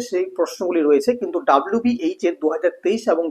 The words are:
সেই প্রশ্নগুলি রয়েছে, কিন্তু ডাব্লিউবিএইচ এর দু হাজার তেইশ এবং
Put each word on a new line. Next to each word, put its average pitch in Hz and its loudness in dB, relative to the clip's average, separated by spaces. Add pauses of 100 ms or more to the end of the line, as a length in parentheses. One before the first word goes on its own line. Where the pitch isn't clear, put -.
সেই 185 -2 (100)
প্রশ্নগুলি 175 -2
রয়েছে, 147 4 (100)
কিন্তু 175 -2 (120)
ডাব্লিউবিএইচ 185 0
এর 170 -2
দু 156 2
হাজার 170 0 (100)
তেইশ 220 0 (120)
এবং 165 0